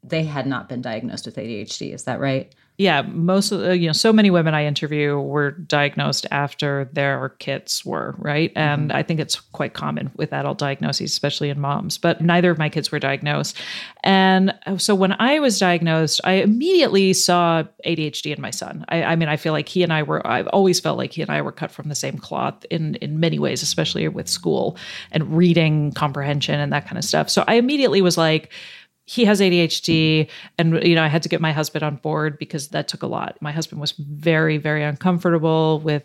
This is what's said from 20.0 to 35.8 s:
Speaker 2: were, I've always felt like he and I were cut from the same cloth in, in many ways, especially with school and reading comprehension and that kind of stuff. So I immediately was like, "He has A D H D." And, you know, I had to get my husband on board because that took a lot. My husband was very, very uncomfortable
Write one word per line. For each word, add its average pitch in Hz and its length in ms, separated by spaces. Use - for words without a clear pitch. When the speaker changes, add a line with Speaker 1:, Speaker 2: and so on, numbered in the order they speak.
Speaker 2:
were, 151 240
I've - 220
always 190 300
felt - 200
like - 160
he 160 80
and 151 80
I 147 100
were 143 120
cut - 200
from 147 160
the 147 60
same 139 240
cloth - 520
in, 156 260
in 147 240
many 160 180
ways, 139 240
especially 156 460
with - 200
school - 480
and 156 220
reading 160 580
comprehension 147 680
and 143 140
that 143 100
kind - 140
of 156 60
stuff. 156 260
So - 180
I 208 60
immediately 240 480
was 175 160
like, 160 340
"He 240 160
has 202 160
A 190 80
D 175 120
H 165 220
D." 156 460
And, 165 260
you 170 120
know, 165 80
I 156 40
had 156 140
to 165 60
get 160 120
my 160 120
husband 151 320
on 147 120
board 156 420
because 147 300
that - 200
took - 160
a - 20
lot. - 340
My 147 120
husband 156 280
was - 120
very, 156 680
very 151 240
uncomfortable 160 960